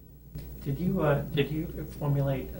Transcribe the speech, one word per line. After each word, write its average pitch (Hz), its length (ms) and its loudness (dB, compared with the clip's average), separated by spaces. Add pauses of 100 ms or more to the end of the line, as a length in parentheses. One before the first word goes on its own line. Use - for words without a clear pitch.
(640)
Did 139 180 -2
you, 185 200 2
uh, 143 200 6 (120)
did 143 180 4
you 156 360 -4 (100)
formulate 139 640 0